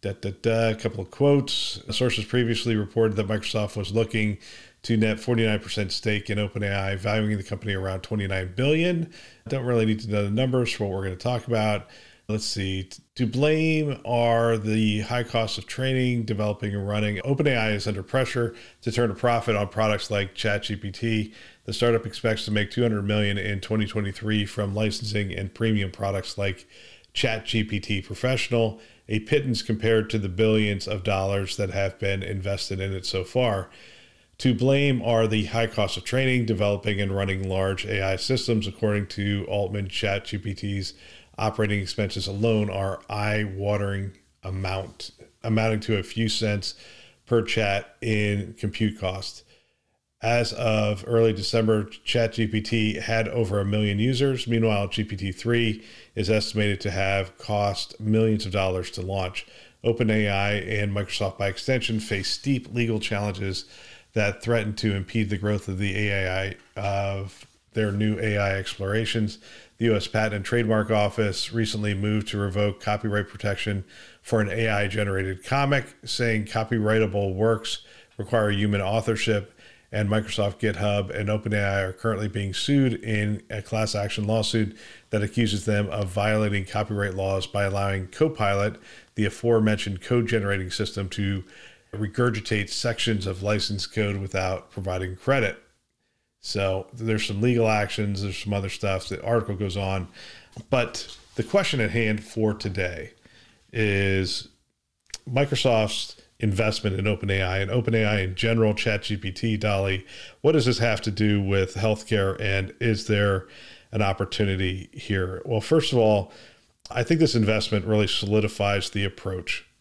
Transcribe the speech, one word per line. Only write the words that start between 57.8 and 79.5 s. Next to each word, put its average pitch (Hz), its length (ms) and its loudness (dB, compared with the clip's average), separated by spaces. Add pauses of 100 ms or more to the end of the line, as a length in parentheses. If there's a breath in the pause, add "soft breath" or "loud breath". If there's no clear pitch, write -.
millions 107 460 4
of 95 80 -6
dollars 92 380 0
to - 100 -10
launch. 95 440 -4 (380 loud breath)
Open 117 260 2
A 107 200 4
I 101 240 2
and 104 420 -2
Microsoft, 101 420 -4
by 101 100 0
extension, 113 520 -2
face 101 300 -4
steep - 440 -2
legal 117 260 0
challenges 98 680 -2 (480 loud breath)
that 104 280 0
threaten 110 320 0
to 107 220 0
impede 101 340 -2
the 104 80 -2
growth 104 300 -2
of 95 120 -4
the 101 300 0
A 95 220 0
I, 95 240 -4 (240)
of 98 640 -4 (280)
their 107 180 0
new 107 280 2
A 104 180 0
I 101 140 2
explorations. 104 840 -2 (400 loud breath)
The 113 100 0
U 110 100 6
S 98 100 -4
Patent 107 280 0
and 101 100 -4
Trademark 110 440 2
Office 104 640 0
recently 104 420 -2
moved 104 360 0
to 104 80 -4
revoke 101 420 0
copyright 104 480 -2
protection 101 560 -4 (380 loud breath)
for - 180 0
an 104 100 2
A 110 200 0
I 101 180 0
generated 95 560 -2
comic, 139 640 0
saying 110 400 0
copyrightable 107 920 2
works 110 440 0 (380 loud breath)
require 107 340 2
human 101 280 2
authorship, 107 720 0 (380 loud breath)